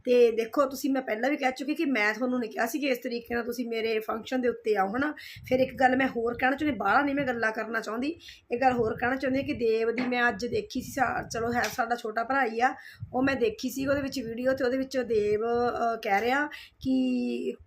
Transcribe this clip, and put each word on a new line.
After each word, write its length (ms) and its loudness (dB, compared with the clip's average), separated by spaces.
ਤੇ 260 8
ਦੇਖੋ, 340 0
ਤੁਸੀਂ, 240 -2
ਮੈਂ 120 2
ਪਹਿਲਾਂ 280 -2
ਵੀ 80 0
ਕਹਿ 140 0
ਚੁੱਕੀ 240 -4
ਕਿ 100 -2
ਮੈਂ 280 2
ਤੁਹਾਨੂੰ 260 0
ਨਹੀਂ 120 -4
ਕਿਹਾ 140 -2
ਸੀ 140 -2
ਕਿ 80 0
ਇਸ 100 2
ਤਰੀਕੇ 380 -6
ਨਾਲ 80 -2
ਤੁਸੀਂ 260 -6
ਮੇਰੇ 300 0
ਫੰਕਸ਼ਨ 420 -4
ਦੇ 60 2
ਉੱਤੇ 280 0
ਆਓ, 120 4
ਹੈ 120 -2
ਨਾ। 140 0
ਫਿਰ 100 4
ਇੱਕ 200 2
ਗੱਲ 160 6
ਮੈਂ 120 4
ਹੋਰ 300 -2
ਕਹਿਣਾ 180 2
ਚਾਹੁੰਦੀ, 220 0
ਬਾਹਲਾ 240 4
ਨਹੀਂ 140 0
ਮੈਂ 120 0
ਗੱਲਾਂ 240 0
ਕਰਨਾ 280 -4
ਚਾਹੁੰਦੀ, 360 -4
ਇਹ 100 0
ਗੱਲ 120 6
ਹੋਰ 240 0
ਕਹਿਣਾ 180 2
ਚਾਹੁੰਦੀ 240 0
ਹਾਂ 80 -4
ਕਿ 60 -2
ਦੇਵ 380 2
ਦੀ 160 0
ਮੈਂ 220 2
ਅੱਜ 160 -4
ਦੇਖੀ 360 -4
ਸੀ, 100 -10
ਸਾ-, 360 -2
ਚਲੋ 260 -4
ਹੈ 80 0
ਸਾਡਾ 340 -2
ਛੋਟਾ 280 -4
ਭਰਾ 220 0
ਹੀ 140 -4
ਆ, 160 2
ਉਹ 100 2
ਮੈਂ 120 2
ਦੇਖੀ 340 0
ਸੀ 160 -6
ਉਹਦੇ 160 2
ਵਿੱਚ 180 -4
ਵੀਡੀਓ, 340 0
ਤੇ 100 -4
ਉਹਦੇ 140 2
ਵਿੱਚ 200 -4
ਦੇਵ, 480 2
ਅਹ, 560 0
ਕਹਿ 200 2
ਰਿਹਾ 260 2
ਕਿ 720 0